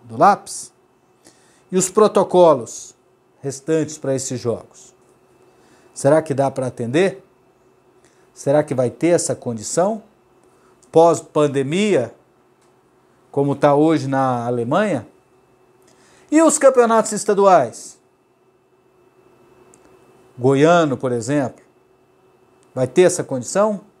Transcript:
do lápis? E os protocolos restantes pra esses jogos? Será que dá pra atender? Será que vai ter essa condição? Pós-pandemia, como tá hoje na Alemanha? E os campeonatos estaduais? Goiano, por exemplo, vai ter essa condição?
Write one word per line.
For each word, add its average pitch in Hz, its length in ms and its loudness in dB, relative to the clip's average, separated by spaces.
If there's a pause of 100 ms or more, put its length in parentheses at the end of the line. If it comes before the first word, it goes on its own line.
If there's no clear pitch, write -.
do 113 140 -16
lápis? - 560 0 (1000)
E 185 60 -2
os 180 120 0
protocolos 180 1040 2 (460)
restantes 151 560 -6
pra 135 160 -6
esses 131 260 -8
jogos? - 560 -10 (1000)
Será 151 280 2
que 151 120 -6
dá 135 180 -2
pra 131 160 -8
atender? 147 560 -4 (1120)
Será 147 300 0
que 131 120 -10
vai 123 140 -2
ter - 180 -4
essa 160 280 0
condição? 165 680 -6 (880)
Pós-pandemia, 151 1200 0 (1120)
como 139 260 -2
tá 143 200 2
hoje 151 320 2
na 131 380 -2
Alemanha? 123 640 -4 (1200)
E 311 100 4
os 320 160 4
campeonatos 233 540 2
estaduais? 190 880 0 (2500)
Goiano, 139 580 2
por 127 160 -6
exemplo, 123 520 -6 (1120)
vai 127 140 -2
ter 185 160 4
essa 170 200 0
condição? 190 580 -4 (200)